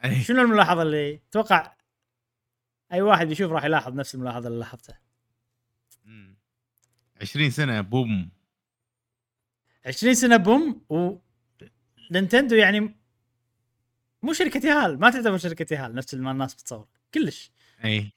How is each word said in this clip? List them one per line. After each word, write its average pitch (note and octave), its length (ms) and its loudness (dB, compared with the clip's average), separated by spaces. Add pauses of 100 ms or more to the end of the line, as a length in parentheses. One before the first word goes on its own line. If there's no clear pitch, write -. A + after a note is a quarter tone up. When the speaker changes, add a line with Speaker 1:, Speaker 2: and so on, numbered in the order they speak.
Speaker 1:
إيه. C3 180 0
Speaker 2:
شنو B3 200 2
الملاحظة G3 400 4
اللي، D3+ 380 -2 (100)
أتوقع G#3 440 0 (1200)
أي F3+ 80 0
واحد F3 300 2
يشوف E3 200 -4
راح D#3 120 -4
يلاحظ C#3+ 320 0
نفس C#3 200 -8
الملاحظة A#2+ 320 -8
اللي A#2 120 -6
لاحظتها. - 400 -16 (1040)
Speaker 1:
مم. G2+ 320 -20 (840)
عشرين C#3+ 300 -2
سنة A#2+ 300 -2
بوم. G#2 480 -2 (1600)
Speaker 2:
عشرين G#3 280 0
سنة A#3+ 240 6
بوم A#3+ 520 2
و F3 260 -2 (960)
نينتندو A3+ 440 2
يعني G#3 400 4 (1300)
مو D4+ 100 -2
شركة D#4 340 -2
ياهال، A#3 320 0
ما G#3+ 100 6
تعتبر A#3 280 -2
شركة E3 360 -6
ياهال C3 220 -8
نفس C3+ 200 -10
ما C3 160 -6
الناس C3 220 -6
بتصور. G#2+ 340 -16 (260)
كلش. D4 380 -6 (340)
Speaker 1:
إيه. G#2 320 -2